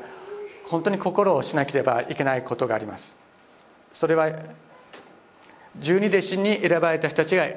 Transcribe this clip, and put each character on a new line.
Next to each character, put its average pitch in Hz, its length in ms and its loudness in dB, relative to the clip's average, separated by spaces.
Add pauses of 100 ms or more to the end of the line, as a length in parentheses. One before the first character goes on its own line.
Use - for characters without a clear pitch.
(680)
本 165 180 -2
当 202 60 0
に 190 80 0
心 196 360 2
を 131 80 2
し - 140 -6
な 139 100 2
け - 80 -8
れ 131 80 2
ば 120 200 2
い - 120 -8
け - 80 -2
な 135 140 2
い 123 60 -4
こ - 120 -6
と 120 140 0
が 110 80 0
あ - 20 -4
り 107 80 -6
ま 98 100 -10
す。 - 200 -20 (760)
そ - 140 0
れ 165 80 2
は、 156 160 2 (1500)
十 156 200 2
二 208 100 2
弟 185 140 4
子 185 160 -4
に 202 220 2
選 170 200 4
ば 165 120 2
れ 160 60 0
た 156 100 0
人 160 140 2
た 156 60 -2
ち 185 80 4
が 156 100 4 (100)